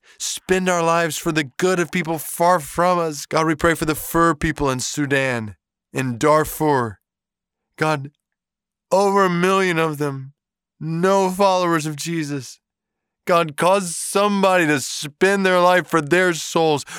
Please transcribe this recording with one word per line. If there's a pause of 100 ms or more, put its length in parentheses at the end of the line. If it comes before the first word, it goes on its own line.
(180)
spend
our
lives
for
the
good
of
people
far
from
us.
God,
we
pray
for
the
Fur
people
in
Sudan, (380)
in
Darfur. (760)
God, (760)
over
a
million
of
them, (460)
no
followers
of
Jesus. (680)
God,
cause
somebody
to
spend
their
life
for
their
souls. (160)